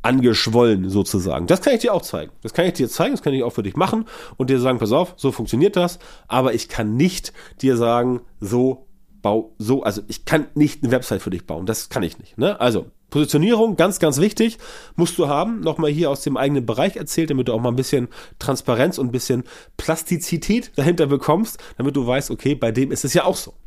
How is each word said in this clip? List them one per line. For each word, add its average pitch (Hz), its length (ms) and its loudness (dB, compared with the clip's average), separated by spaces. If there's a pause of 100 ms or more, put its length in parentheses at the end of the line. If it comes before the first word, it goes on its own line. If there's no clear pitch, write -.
angeschwollen 117 880 4
sozusagen. 92 580 0
Das 185 140 4
kann 269 140 2
ich 233 60 0
dir 240 120 0
auch 180 80 0
zeigen. - 400 -10
Das - 140 -12
kann 175 100 2
ich 180 80 0
dir 127 160 -2
zeigen, 208 240 -2
das 247 100 -4
kann 143 120 0
ich 131 80 0
auch 117 100 -2
für 113 100 -4
dich 95 140 -6
machen 190 300 0 (320)
und 127 100 -2
dir 135 100 4
sagen, 123 200 2
„Pass 107 140 0
auf, 170 260 2
so 135 120 0
funktioniert 139 460 0
das“, 175 220 0 (280)
aber 131 280 0
ich - 160 -4
kann 107 260 -2
nicht - 380 0 (260)
dir 131 160 4
sagen, 120 460 2 (180)
So 123 480 0 (340)
bau 107 360 0
so, 120 240 0
also 101 260 -2
ich - 160 -10
kann 160 300 0
nicht 147 280 0
eine 117 100 0
Website 120 300 -2
für - 80 -6
dich 90 160 -8
bauen, 82 200 -8
das - 220 -6
kann 120 140 -4
ich 85 160 -6
nicht, - 200 -20
ne? 190 220 0
Also 113 260 0 (240)
Positionierung, 190 680 2
ganz, 190 240 2
ganz 147 180 2
wichtig, 214 400 0 (360)
musst 170 240 0
du 156 100 2
haben, 190 320 -2
nochmal 156 300 0
hier 151 200 0
aus 139 100 -2
dem 139 160 -2
eigenen 135 300 0
Bereich 127 300 -2
erzählt, 165 340 -2
damit 131 180 0
du 117 60 0
auch 113 60 0
mal 123 100 0
ein 120 60 0
bisschen 127 320 0 (300)
Transparenz 131 600 0
und 135 80 0
ein 120 60 -4
bisschen 123 320 -2 (340)
Plastizität 170 1000 -2
dahinter 160 300 2
bekommst, 147 520 0 (200)
damit 135 180 -2
du 131 100 0
weißt, 127 240 0
okay, 139 240 0
bei 117 160 0
dem 131 220 0
ist - 140 -6
es 127 80 -4
ja 160 100 2
auch 185 120 0
so - 180 -14 (120)